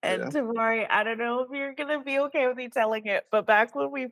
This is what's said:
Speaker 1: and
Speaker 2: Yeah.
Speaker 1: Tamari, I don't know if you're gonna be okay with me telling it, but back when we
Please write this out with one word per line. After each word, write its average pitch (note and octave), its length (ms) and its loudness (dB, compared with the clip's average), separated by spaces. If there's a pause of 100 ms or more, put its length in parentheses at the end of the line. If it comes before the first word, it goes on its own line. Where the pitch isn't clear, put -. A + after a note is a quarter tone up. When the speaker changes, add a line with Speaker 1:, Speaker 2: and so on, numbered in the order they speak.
Speaker 1:
and F#3 220 0
Speaker 2:
Yeah. - 60 -6
Speaker 1:
Tamari, A3+ 600 0
I G#3 140 4
don't A3+ 140 -2
know A#3+ 240 -2
if B3+ 100 -6
you're C#4 220 -6
gonna D4 280 -4
be C4+ 180 -2
okay C#4+ 280 0
with B3+ 80 -2
me B3 120 -10
telling A3 380 0
it, G3+ 240 -2
but G#3+ 160 2
back A3 280 6
when C#4 160 -2
we C4+ 220 -6